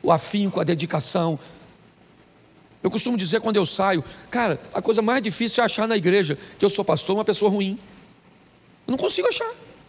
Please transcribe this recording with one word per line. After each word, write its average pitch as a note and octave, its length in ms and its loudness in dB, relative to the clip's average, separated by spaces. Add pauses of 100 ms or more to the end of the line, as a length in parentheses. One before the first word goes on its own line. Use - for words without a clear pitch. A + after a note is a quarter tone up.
o - 100 2
afinco, F#3+ 480 0
a E3 40 0
dedicação. E3 720 -2 (1400)
Eu F#3 80 0
costumo A3+ 260 -2
dizer F#3+ 240 0
quando G#3+ 180 0
eu F3+ 100 2
saio, F#3+ 360 0 (280)
"Cara, A3+ 280 0 (140)
a - 80 -4
coisa A3 220 2
mais A#3+ 180 2
difícil A3 400 -2
é A#3 40 4
achar A3 220 -2
na A3+ 80 0
igreja F3+ 440 2 (180)
que - 80 2
eu G#3 60 4
sou G3+ 120 -2
pastor E3+ 340 0
uma G#3+ 60 0
pessoa G#3 280 2
ruim." G3+ 260 0 (1080)
Eu A#3+ 40 -2
não C4 60 0
consigo F4+ 300 0
achar. A#4 260 -2 (360)